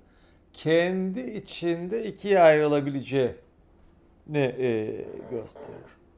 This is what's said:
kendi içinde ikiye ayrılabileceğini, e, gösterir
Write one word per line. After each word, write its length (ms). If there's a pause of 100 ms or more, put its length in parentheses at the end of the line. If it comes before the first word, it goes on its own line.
(540)
kendi 640
içinde 880
ikiye 340
ayrılabileceğini, 960 (960)
e, 560 (400)
gösterir 640 (200)